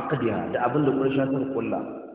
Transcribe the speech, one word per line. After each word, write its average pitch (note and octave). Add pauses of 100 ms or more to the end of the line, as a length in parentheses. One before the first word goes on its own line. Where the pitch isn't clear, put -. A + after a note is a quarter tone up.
aqdiha, G#2+
da A#2+
abin C#3
da C3+
Qurayshawa C3+
suka C3+
kulla. A2 (340)